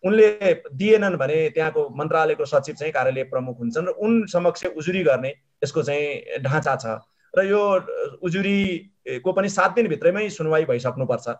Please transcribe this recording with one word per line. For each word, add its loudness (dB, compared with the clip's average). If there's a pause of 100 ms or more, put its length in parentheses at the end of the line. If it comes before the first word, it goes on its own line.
उनले 4 (180)
दिएनन् 4
भने 0
त्यहाँको -2
मन्त्रालयको 0
सचिव 0
चाहिँ -6
कार्यालय 0
प्रमुख -6
हुन्छन् -4
र -2
उन 0
समक्ष 0
उजुरी -4
गर्ने 2 (360)
यसको -2
चाहिँ -4
ढाँचा 0
छ। -10 (520)
र 4
यो 2 (420)
उजुरीको -2
पनि 0
सात 2
दिनभित्रमै 0
सुनवाई 0
भइसक्नुपर्छ -2 (120)